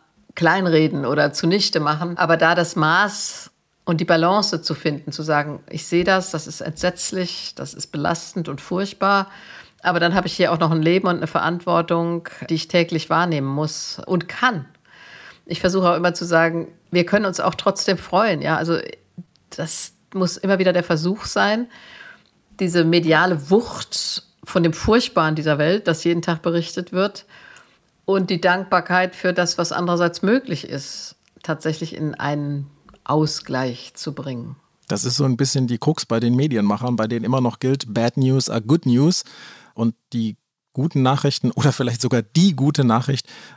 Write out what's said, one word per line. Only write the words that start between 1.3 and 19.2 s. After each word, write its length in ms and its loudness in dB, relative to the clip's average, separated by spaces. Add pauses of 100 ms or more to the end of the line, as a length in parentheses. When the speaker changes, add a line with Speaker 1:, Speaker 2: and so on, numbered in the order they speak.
Speaker 1:
zunichte 480 0
machen. 380 -2
Aber 200 2
da 180 4
das 200 0
Maß 760 0 (340)
und 160 0
die 40 -2
Balance 580 2
zu 100 -4
finden, 380 -4
zu 100 -10
sagen, 380 -2 (100)
ich 160 -12
sehe 180 0
das, 280 0
das 160 -8
ist 120 -14
entsetzlich, 960 -6
das 200 -12
ist 160 -12
belastend 580 -4
und 100 -8
furchtbar, 680 0 (540)
aber 180 0
dann 160 2
habe 100 2
ich 80 -4
hier 180 2
auch 60 2
noch 140 2
ein 100 2
Leben 260 2
und 100 0
eine 100 -4
Verantwortung, 1000 -2 (220)
die 60 0
ich 120 -6
täglich 440 0
wahrnehmen 360 2
muss 560 -4
und 240 -2
kann. 380 -2 (800)
Ich 160 -6
versuche 300 2
auch 40 2
immer 200 0
zu 100 -6
sagen, 440 2 (200)
wir 160 2
können 200 2
uns 140 -2
auch 140 0
trotzdem 460 -2
freuen, 420 0
ja, 160 0
also 220 0 (720)